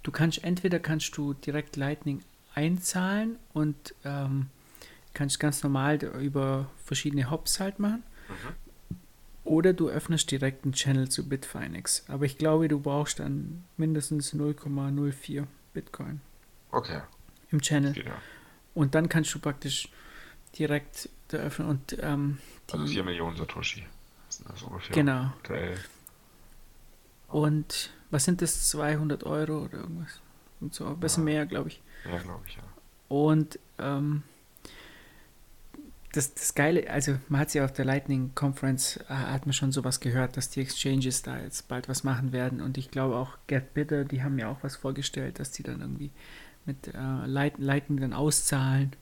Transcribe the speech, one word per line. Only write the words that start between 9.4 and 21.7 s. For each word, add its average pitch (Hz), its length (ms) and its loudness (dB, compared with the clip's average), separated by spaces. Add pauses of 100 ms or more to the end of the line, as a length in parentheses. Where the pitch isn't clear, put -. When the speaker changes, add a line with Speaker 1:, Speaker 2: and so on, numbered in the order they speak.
Speaker 1:
Oder 170 280 6
du 170 160 2
öffnest - 420 0
direkt 135 340 0
einen 135 80 2
Channel 135 360 4
zu - 200 -2
Bitfinex. - 800 -4
Aber 139 160 0
ich 135 140 0
glaube, 156 300 6
du 147 120 4
brauchst 147 400 0
dann 147 440 -4 (120)
mindestens 151 580 0
null 147 200 2
Komma 139 360 -2
null 143 220 2
vier 143 340 -6 (260)
Bitcoin - 480 -8 (520)
Speaker 2:
Okay. 82 300 0 (480)
Speaker 1:
im 151 100 4
Channel. 143 340 4
Speaker 2:
Geht - 120 -6
ja. - 160 -8 (520)
Speaker 1:
Und 143 200 4
dann 160 140 6
kannst 160 260 2
du 147 60 -6
praktisch 139 480 -4 (680)
direkt 147 500 0 (200)
da 151 100 -4
öffnen 147 300 -2
und, 139 320 0